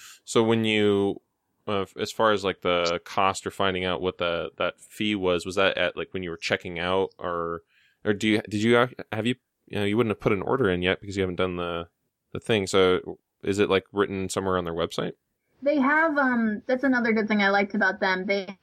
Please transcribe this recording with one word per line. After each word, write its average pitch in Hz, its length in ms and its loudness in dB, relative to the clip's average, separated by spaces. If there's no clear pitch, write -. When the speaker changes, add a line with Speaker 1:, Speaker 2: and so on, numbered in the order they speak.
Speaker 1:
so - 160 2
when 113 240 4
you, 104 560 2
uh, 101 160 -2
f-, - 160 -10
as 107 140 -4
far 110 200 4
as, 98 120 0
like, 92 160 -2
the 87 460 2
cost 98 400 0
or 95 40 -4
finding 92 360 -2
out 90 160 -2
what 90 160 -2
the, 85 400 -2
that 90 200 -4
fee - 360 -4
was, 90 320 0
was 90 80 -8
that 95 240 2
at, 87 180 -2
like, 82 160 -8
when 95 100 -6
you 90 60 -8
were 82 80 -8
checking 92 420 -4
out, 92 300 0
or, 85 440 -6
or 107 80 2
do 107 160 0
you, 107 140 2
did 104 200 -6
you, 117 120 4
have 110 160 -4
you, 123 100 -2
you - 100 -6
know, 104 80 -2
you 101 100 0
wouldn't 113 140 2
have 101 100 -4
put 117 120 0
an 95 100 -2
order 127 260 0
in 90 140 0
yet 92 180 0
because 98 160 -10
you 98 60 0
haven't 92 140 -2
done 92 200 -2
the, 85 320 -6
the 95 60 -8
thing. 104 260 0
So 92 520 2
is 98 160 0
it, 104 120 4
like, 95 200 2
written 98 380 0
somewhere 95 300 -2
on 87 80 -2
their 82 80 -4
website? 85 380 -4
Speaker 2:
They 285 180 2
have, 302 380 2
um, 233 480 0
that's 254 180 -2
another 240 300 2
good 214 120 0
thing 214 140 2
I 196 80 4
liked 202 260 2
about 196 240 0
them. 185 280 -2
They 196 360 -4